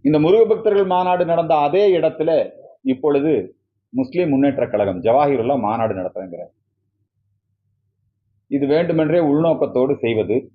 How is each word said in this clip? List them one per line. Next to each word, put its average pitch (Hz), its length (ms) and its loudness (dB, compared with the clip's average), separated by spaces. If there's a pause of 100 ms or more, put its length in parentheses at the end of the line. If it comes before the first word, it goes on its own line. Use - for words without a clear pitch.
இந்த 151 140 2
முருக 185 260 4
பக்தர்கள் 202 420 2
மாநாடு 180 400 0
நடந்த 165 340 0
அதே 151 300 2
இடத்துல 160 400 0 (540)
இப்பொழுது 143 480 0 (600)
முஸ்லிம் 143 400 -2
முன்னேற்ற 135 340 0
கழகம் 98 360 -2
ஜவாஹிருல்லா 131 580 0
மாநாடு 110 340 -2
நடத்துறேங்கிறார். 90 580 -10 (2000)
இது 139 160 -2
வேண்டுமென்றே 160 560 0
உள்நோக்கத்தோடு 143 760 0
செய்வது. 110 420 -2 (160)